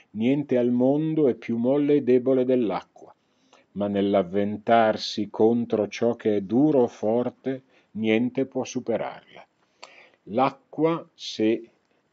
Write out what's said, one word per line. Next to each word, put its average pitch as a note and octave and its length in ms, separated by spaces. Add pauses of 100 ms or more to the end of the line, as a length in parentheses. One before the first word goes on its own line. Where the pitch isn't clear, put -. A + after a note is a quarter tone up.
(120)
niente C3 440
al B2 140
mondo D3 580
è A2+ 60
più A#2 240
molle C#3+ 380
e C#3 60
debole B2+ 440
dell'acqua, A2+ 680 (580)
ma G2+ 160
nell'avventarsi G2+ 1400
contro A2+ 600
ciò A#2 260
che G#2+ 220
è G2+ 40
duro B2+ 420
o A#2 60
forte, B2 720 (300)
niente A#2 540
può C3 180
superarla. - 840 (800)
L'acqua, C#3 880
se - 540 (440)